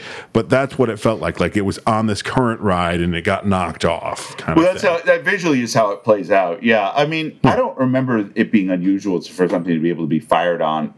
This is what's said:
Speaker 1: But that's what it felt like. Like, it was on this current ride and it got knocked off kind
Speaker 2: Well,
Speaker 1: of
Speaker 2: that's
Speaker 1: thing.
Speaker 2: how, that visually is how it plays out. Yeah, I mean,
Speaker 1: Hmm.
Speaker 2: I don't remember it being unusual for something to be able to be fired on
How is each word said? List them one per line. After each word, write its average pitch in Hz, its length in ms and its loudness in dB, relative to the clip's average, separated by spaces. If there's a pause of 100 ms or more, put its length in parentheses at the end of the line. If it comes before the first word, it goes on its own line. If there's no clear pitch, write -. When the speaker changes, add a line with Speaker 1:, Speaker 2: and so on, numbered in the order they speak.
(320)
Speaker 1:
But 113 180 2
that's 135 280 0
what 123 120 4
it 101 80 -6
felt 110 220 0
like. 85 200 -4
Like, 87 160 0
it 104 60 0
was 95 240 -2
on 110 200 2
this 104 160 -2
current 120 380 0
ride 87 400 0
and 87 140 0
it 85 80 -4
got 95 240 0
knocked 92 380 -2
off - 520 -4
kind - 220 -2
Speaker 2:
Well, 165 80 4
Speaker 1:
of 185 80 2
Speaker 2:
that's - 100 -8
Speaker 1:
thing. 180 80 4
Speaker 2:
how, 170 140 0
that 170 180 2
visually 170 380 0
is 113 120 -4
how 110 180 4
it - 120 -10
plays 101 260 2
out. 92 320 2
Yeah, 110 320 2
I 147 120 2
mean, 160 260 -4 (100)
Speaker 1:
Hmm. 135 60 4
Speaker 2:
I - 80 2
don't 247 220 -2
remember 127 560 0
it 110 160 0
being 95 200 2
unusual 95 500 0
for - 280 -2
something 87 260 -2
to 78 60 0
be 82 100 2
able 85 140 -4
to 76 40 -4
be 78 120 2
fired 85 420 0
on 78 360 -2